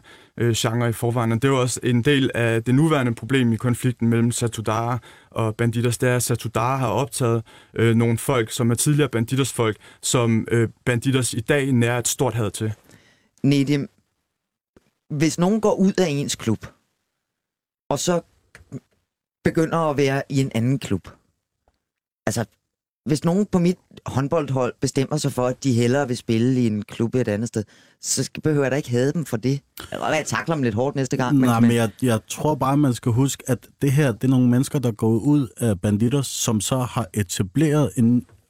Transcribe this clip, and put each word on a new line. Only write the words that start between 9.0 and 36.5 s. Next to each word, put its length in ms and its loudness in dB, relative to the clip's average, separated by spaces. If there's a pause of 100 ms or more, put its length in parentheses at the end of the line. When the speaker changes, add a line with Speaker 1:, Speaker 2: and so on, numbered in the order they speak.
Speaker 1:
Bandidos-folk, 680 -2 (240)
som, 500 0
øh, 180 2 (160)
Bandidos 480 0
i 60 -4
dag 320 0
nærer 280 2
et 80 -4
stort 260 -2
had 180 -2
til. 220 -6 (680)
Speaker 2:
Nedim, 460 2 (1200)
hvis 300 0
nogen 220 2
går 120 2
ud 260 2
af 100 2
ens 260 -4
klub, 300 -4 (1200)
og 100 -2
så 220 0 (1200)
begynder 340 0
at 200 0
være 320 0
i 120 0
en 140 -4
anden 240 0
klub. 280 -6 (1200)
Altså, 180 -2 (600)
hvis 200 -2
nogen 200 0
på 140 0
mit 180 2 (280)
håndboldhold 760 -2
bestemmer 360 -2
sig 140 -2
for, 160 0
at 160 -6
de 100 2
hellere 340 2
vil 100 -4
spille 440 0
i 60 2
en 160 -2
klub 320 -4
et 120 0
andet 200 -2
sted, 160 -4 (380)
så 220 -4
skal, 180 -10
behøver 220 2
jeg 80 0
da 60 0
ikke 120 -6
hade 240 2
dem 120 -4
for 120 -4
det. 140 -2
Jeg 380 -8
kan 100 -10
godt 100 -4
være, 80 0
jeg 80 -4
takler 300 -4
dem 80 -2
lidt 120 0
hårdt 200 -2
næste 220 -4
gang, 200 2
men, 120 4
Speaker 3:
Nej, 100 2
Speaker 2:
men 80 6
Speaker 3:
men 100 4
jeg, 120 2 (120)
jeg 260 2
tror 280 -2
bare, 220 0
man 160 2
skal 180 -2
huske, 360 0
at 120 0 (220)
det 100 2
her, 200 4
det 120 -6
er 40 2
nogle 220 4
mennesker, 300 2
der 120 0
går 180 0
ud 380 2 (100)
af 220 0
Bandidos, 480 0
som 340 0